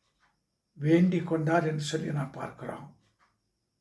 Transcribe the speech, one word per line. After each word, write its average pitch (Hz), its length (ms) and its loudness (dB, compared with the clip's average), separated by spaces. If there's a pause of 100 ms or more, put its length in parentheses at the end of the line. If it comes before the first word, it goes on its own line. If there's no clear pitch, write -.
(720)
வேண்டிக் 170 540 4
கொண்டார் 160 400 0
என்று 151 240 -4
சொல்லி - 220 -4
நாம் 139 280 -4
பார்க்கிறோம். - 480 -12 (920)